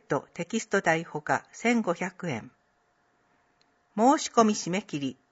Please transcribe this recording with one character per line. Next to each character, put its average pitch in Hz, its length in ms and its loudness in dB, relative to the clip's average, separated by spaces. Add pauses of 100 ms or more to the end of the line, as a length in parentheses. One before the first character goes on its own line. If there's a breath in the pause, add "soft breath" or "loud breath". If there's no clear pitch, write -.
途 - 260 -4
テ 170 100 -10
キ 226 160 -6
ス - 60 -10
ト 196 160 0
代 165 200 2
ほ 156 200 -10
か - 300 -2
千 240 280 0
五 180 140 -2
百 - 340 -8
円。 120 220 -8 (1400)
申 254 240 6
し - 120 -8
込 233 140 6
み 214 100 2
締 190 160 -6
め 185 120 -4
切 - 180 -10
り、 135 160 -6 (160)